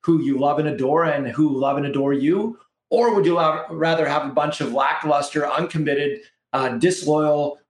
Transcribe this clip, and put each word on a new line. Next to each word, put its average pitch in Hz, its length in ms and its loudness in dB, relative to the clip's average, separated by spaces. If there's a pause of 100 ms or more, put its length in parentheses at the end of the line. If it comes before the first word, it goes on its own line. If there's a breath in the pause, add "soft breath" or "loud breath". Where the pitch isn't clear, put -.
who 165 160 2
you 135 180 0
love 143 180 2
and 151 120 0
adore 139 340 0
and 143 240 -2
who 147 220 0
love 139 260 0
and 143 100 -2
adore 139 280 0
you? 185 440 0 (340 loud breath)
Or 233 220 2
would 190 120 2
you 170 80 4
la-, 156 360 0
rather 160 380 0
have 147 180 0
a 135 80 -8
bunch 151 280 -2
of 120 100 -4
lackluster, 147 760 0
uncommitted, 143 760 -2 (320 loud breath)
uh, 131 240 -2
disloyal 151 840 0 (100)